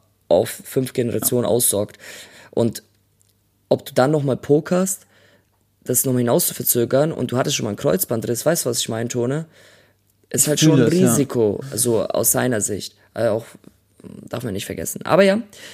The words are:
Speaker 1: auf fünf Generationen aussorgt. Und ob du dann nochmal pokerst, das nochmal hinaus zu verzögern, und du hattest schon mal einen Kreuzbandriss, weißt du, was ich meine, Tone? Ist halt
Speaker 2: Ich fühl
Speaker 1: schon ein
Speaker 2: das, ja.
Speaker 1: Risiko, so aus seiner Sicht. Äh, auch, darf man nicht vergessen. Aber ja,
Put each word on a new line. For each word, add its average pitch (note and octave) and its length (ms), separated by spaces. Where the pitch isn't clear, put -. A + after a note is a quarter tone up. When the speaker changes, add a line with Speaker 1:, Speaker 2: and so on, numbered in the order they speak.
Speaker 1:
auf G2 220
fünf - 300
Generationen A#2+ 540
aussorgt. G#2+ 500
Und - 320
ob B2 200
du - 80
dann C3 160
nochmal C#3 260
pokerst, F3+ 720
das B2 220
nochmal B2 160
hinaus B2 260
zu - 60
verzögern, B2+ 580
und B2 200
du A#2+ 60
hattest C#3 180
schon C3+ 80
mal A2 80
einen G#2 60
Kreuzbandriss, A#2+ 680
weißt D#3+ 200
du, C3+ 40
was A#2+ 100
ich - 100
meine, A#2 200
Tone? C3 360
Ist B2+ 180
halt D3+ 140
Speaker 2:
Ich D3+ 60
fühl D3+ 100
Speaker 1:
schon B2+ 60
ein A2+ 80
Speaker 2:
das, F3 80
ja. F#3 100
Speaker 1:
Risiko, A#2 520
so A2+ 320
aus - 260
seiner B2 300
Sicht. - 340
Äh, A2+ 140
auch, A2+ 160
darf B2 140
man A2+ 100
nicht G3 140
vergessen. - 360
Aber F3+ 200
ja, G3 180